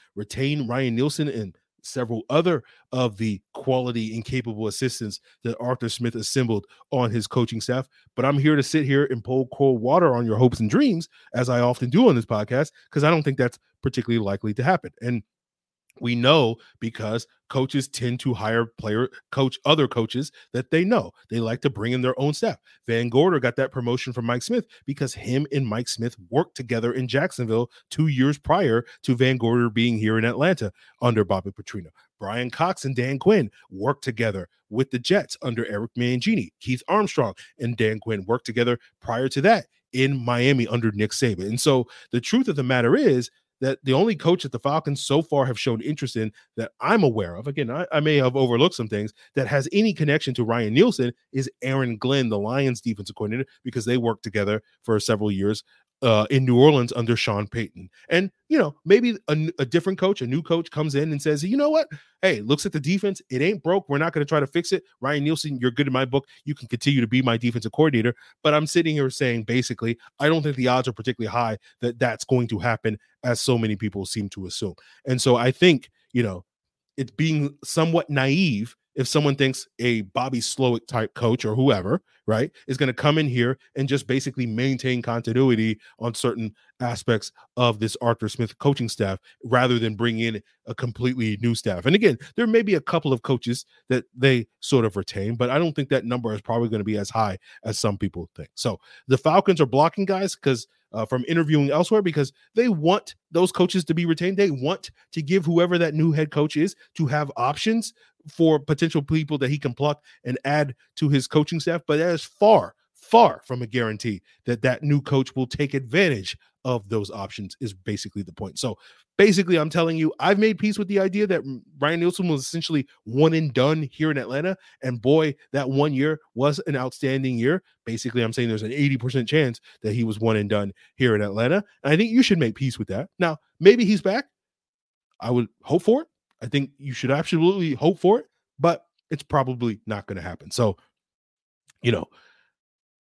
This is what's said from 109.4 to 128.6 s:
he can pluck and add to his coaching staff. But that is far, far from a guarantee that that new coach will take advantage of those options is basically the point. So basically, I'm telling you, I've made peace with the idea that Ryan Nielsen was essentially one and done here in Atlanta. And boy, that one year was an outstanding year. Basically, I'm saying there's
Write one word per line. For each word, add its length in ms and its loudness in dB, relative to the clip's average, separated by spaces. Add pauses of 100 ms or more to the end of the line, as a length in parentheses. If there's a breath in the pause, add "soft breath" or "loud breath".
he 80 -2
can 120 -4
pluck 320 -2 (200 soft breath)
and 220 -4
add 280 0 (220)
to 140 0
his 180 2
coaching 320 0
staff. 260 -4
But 120 0
that 140 0
is 120 -4
far, 500 4 (200)
far 520 4
from 160 -6
a 60 -8
guarantee 560 -4 (220 soft breath)
that 180 -4
that 180 0
new 180 2
coach 360 -2
will 100 -2
take 300 -4
advantage 600 0 (280)
of 260 -4
those 220 -2
options 480 -12
is 120 -8
basically 520 -8
the 100 -14
point. 240 -12
So 220 -6 (360 soft breath)
basically, 420 4
I'm 120 0
telling 260 0
you, 240 0
I've 200 2
made 180 2
peace 220 -2
with 80 -4
the 120 0
idea 280 0
that 160 -2 (340)
Ryan 220 0
Nielsen 280 0
was 140 0
essentially 460 -4 (160 soft breath)
one 320 4
and 180 -2
done 300 2
here 260 -2
in 80 0
Atlanta. 400 -4 (240 soft breath)
And 180 -6
boy, 360 4 (160 soft breath)
that 180 -2
one 240 2
year 260 0 (140)
was 320 0
an 100 -2
outstanding 640 -2
year. 240 2 (240)
Basically, 380 -2
I'm 100 -2
saying 160 -2
there's 140 -2